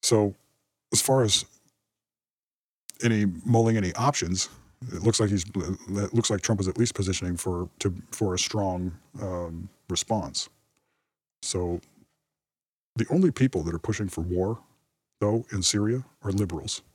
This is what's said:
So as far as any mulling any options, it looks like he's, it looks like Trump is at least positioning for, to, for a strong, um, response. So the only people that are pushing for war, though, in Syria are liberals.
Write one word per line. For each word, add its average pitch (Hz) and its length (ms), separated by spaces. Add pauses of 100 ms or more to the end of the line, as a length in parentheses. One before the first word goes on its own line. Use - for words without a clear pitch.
So 104 320 (580)
as 107 80
far 135 220
as 104 220 (1600)
any 107 240 (180)
mulling 113 320
any 95 180
options, 92 540 (440)
it - 100
looks 113 160
like 104 120
he's, 98 140
it 95 680
looks 113 160
like 101 120
Trump 104 180
is 92 80
at 92 100
least 117 160
positioning 90 420
for, 90 320 (120)
to, 95 140 (160)
for 98 240
a 92 40
strong, 92 540 (280)
um, 87 480 (200)
response. 95 600 (960)
So 87 380 (1160)
the 113 140
only 175 200
people 131 320
that 82 120
are 82 40
pushing 104 300
for 85 120
war, 90 400 (600)
though, 107 320
in 98 100
Syria 107 420 (180)
are 101 100
liberals. 95 500 (120)